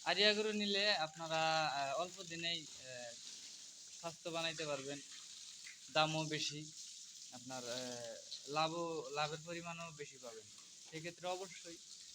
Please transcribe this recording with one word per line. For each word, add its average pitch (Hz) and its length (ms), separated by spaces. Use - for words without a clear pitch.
আরিয়া 196 300
গরু 214 180
নিলে 202 440
আপনারা, 160 720
আহ, 139 280
অল্প 185 280
দিনেই, 170 380
আহ, 127 520
স্বাস্থ্য 170 300
বানাইতে 165 360
পারবেন, 139 360
দামও 156 320
বেশি, 151 480
আপনার, 127 320
আহ, 120 520
লাভও, 160 600
লাভের 151 360
পরিমাণও 170 460
বেশি 143 260
পাবেন। 117 260
সেক্ষেত্রে 165 360
অবশ্যই, 180 500